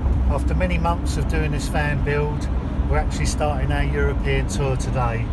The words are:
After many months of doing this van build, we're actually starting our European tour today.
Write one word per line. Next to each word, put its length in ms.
After 240
many 240
months 380
of 140
doing 220
this 180
van 340
build, 460
we're 80
actually 300
starting 440
our 140
European 640
tour 260
today. 580